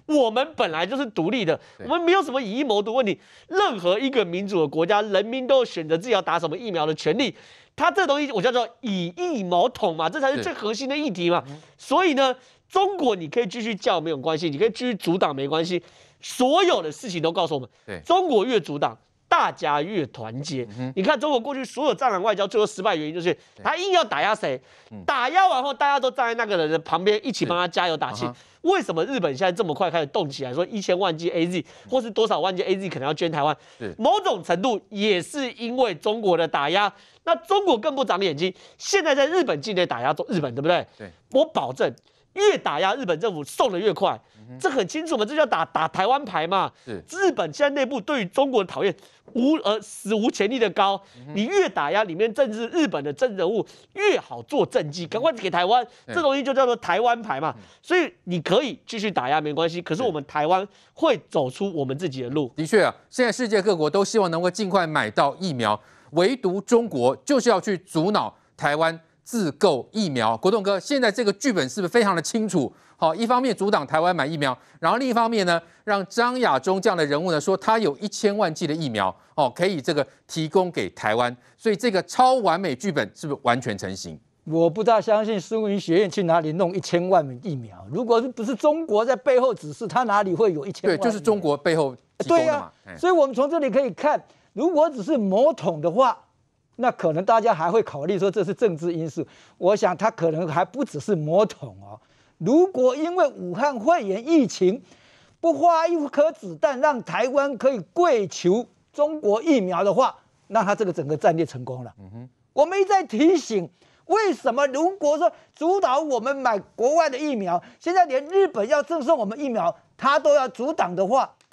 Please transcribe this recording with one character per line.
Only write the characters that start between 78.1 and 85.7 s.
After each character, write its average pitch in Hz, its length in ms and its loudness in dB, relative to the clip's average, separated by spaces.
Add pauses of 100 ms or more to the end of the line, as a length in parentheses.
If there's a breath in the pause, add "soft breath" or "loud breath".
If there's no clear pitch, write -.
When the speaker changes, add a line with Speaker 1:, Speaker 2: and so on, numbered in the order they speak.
Speaker 1:
万 185 160 0
剂 170 120 -6
的 147 80 -2
疫 160 140 -4
苗， 101 260 -2 (200 soft breath)
哦， 139 200 0
可 175 120 -2
以 175 160 -2
这 165 120 -2
个 143 120 0 (200 soft breath)
提 156 220 -6
供 180 240 2
给 110 200 -4
台 107 240 -2
湾， 123 200 -2 (220 soft breath)
所 - 120 -2
以 208 60 2
这 233 160 0
个 185 120 0
超 262 320 4
完 190 220 2
美 185 160 -2
剧 127 160 -6
本 131 240 -2
是 - 140 -12
不 143 60 -2
是 131 100 -8
完 120 160 2
全 113 180 -4
成 95 160 -8
型？ 85 240 -12 (280)
Speaker 3:
我 165 240 2
不 175 120 -6
大 220 200 4
相 214 240 2
信 208 160 -2
孙 220 200 -4
文 202 160 0